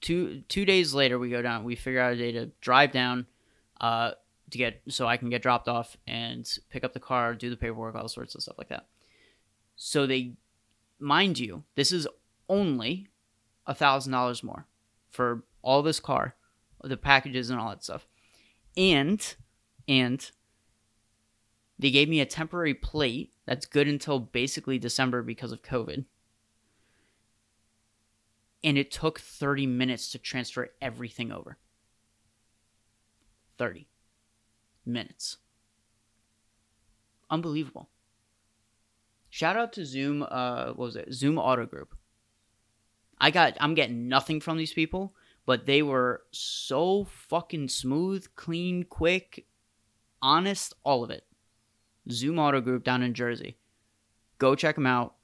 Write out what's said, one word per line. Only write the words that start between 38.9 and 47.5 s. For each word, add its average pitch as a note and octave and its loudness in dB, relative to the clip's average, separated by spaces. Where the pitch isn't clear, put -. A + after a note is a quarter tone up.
Shout E3+ -2
out A3+ -2
to F#3+ -10
Zoom, C#3 -4
uh, B2 -4
what A#2+ -10
was B2 -8
it? - -10
Zoom C#3 0
Auto B2+ 0
Group. - -14
I C#3 6
got, D#3+ 4
I'm D3+ 0
getting A#2+ -2
nothing C3+ 0
from D#3+ -4
these D#3+ -4
people, F#3 -2
but B2+ 2
they C#3+ 6
were B2+ 0
so F#3 -2
fucking D#3+ -6